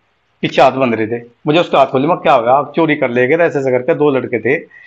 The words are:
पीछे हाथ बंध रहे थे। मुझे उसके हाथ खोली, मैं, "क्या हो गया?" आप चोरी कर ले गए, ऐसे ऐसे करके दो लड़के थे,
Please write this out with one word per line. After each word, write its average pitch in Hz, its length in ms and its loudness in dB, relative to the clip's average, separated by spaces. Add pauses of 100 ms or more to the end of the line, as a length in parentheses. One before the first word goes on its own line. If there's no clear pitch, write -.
(420)
पीछे 160 200 0
हाथ 135 100 6
बंध 127 240 0
रहे 113 240 -4
थे। - 40 -14 (240)
मुझे 151 120 2
उसके 165 180 0
हाथ 139 80 4
खोली, 135 220 -2
मैं, 170 100 0
"क्या 160 160 2
हो 120 100 2
गया?" 120 100 2
आप 139 220 0
चोरी 156 200 0
कर 135 140 -2
ले 123 180 0
गए, 147 80 0
ऐसे 165 240 0
ऐसे 135 120 -2
करके 127 240 0
दो 147 140 2
लड़के 123 300 -4
थे, 127 260 -2 (220)